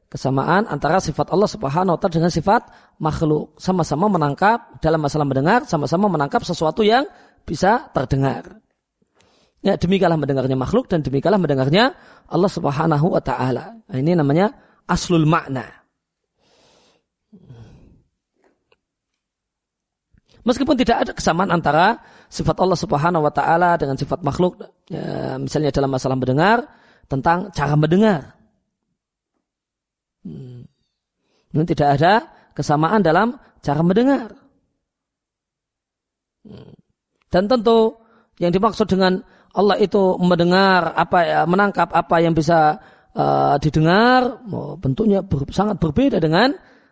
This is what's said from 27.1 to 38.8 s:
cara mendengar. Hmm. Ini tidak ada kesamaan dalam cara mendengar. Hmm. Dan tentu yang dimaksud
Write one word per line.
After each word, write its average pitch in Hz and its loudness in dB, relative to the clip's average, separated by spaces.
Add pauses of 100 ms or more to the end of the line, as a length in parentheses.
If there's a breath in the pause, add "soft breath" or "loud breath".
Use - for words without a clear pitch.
cara 147 -2
mendengar. 165 2 (1900)
Hmm. 127 -18 (880)
Ini 156 2
tidak 143 2
ada 175 4 (440 soft breath)
kesamaan 160 0
dalam 190 2 (240 soft breath)
cara 151 -2
mendengar. 240 0 (2000)
Hmm. - -20 (560)
Dan 180 0
tentu 226 2 (480 soft breath)
yang 175 2
dimaksud 196 0